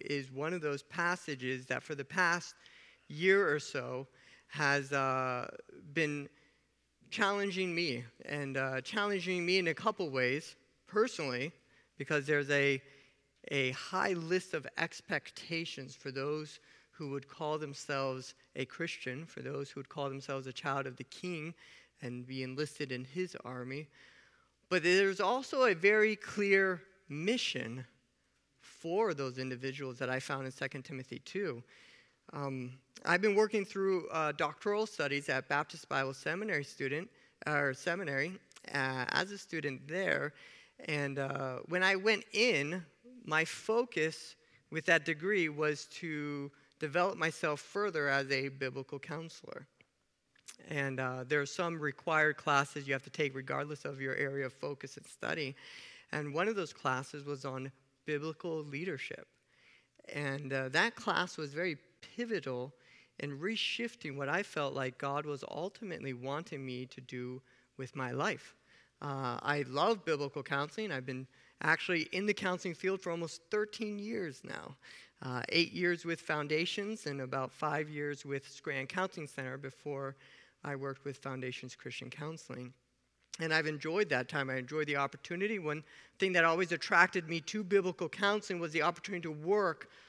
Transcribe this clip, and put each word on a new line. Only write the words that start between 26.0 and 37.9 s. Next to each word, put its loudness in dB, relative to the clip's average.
clear 4
mission 0
for 0
those -2
individuals -4
that 0
I 2
found -2
in -6
Second -6
Timothy -10
two. -4
Um, -4
I've 4
been 6
working 6
through, 2
uh, 0
doctoral 0
studies -2
at 0
Baptist -2
Bible 0
Seminary -2
student, -4
or 4
seminary, -2